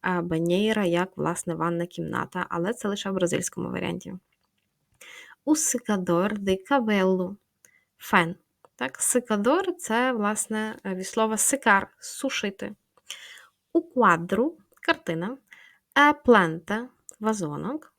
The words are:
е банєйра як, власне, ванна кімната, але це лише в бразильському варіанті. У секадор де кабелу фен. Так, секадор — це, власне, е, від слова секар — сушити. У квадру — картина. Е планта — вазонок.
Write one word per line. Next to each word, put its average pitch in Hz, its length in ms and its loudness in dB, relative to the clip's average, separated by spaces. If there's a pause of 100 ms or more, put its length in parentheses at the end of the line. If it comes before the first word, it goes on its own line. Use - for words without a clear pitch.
е 180 160 0
банєйра 175 640 0
як, 175 320 0
власне, 165 380 -4
ванна 170 320 -2
кімната, - 640 -6
але 175 240 -2
це 226 160 -6
лише 202 220 -6
в 190 40 -4
бразильському 180 560 -2
варіанті. 180 440 -8 (1300)
У 302 120 4
секадор 196 800 0
де 190 180 0
кабелу 190 800 0 (640)
фен. 175 360 2 (420)
Так, - 240 -6
секадор — 254 760 0
це, 247 340 -2
власне, 214 720 -4
е, 196 100 -4
від 185 120 -8
слова 220 300 0
секар — 208 520 4 (100)
сушити. - 760 -8 (1000)
У 339 100 2
квадру — 208 760 2 (280)
картина. 214 520 -4 (600)
Е 294 140 8
планта — 214 760 2 (320)
вазонок. 208 800 -4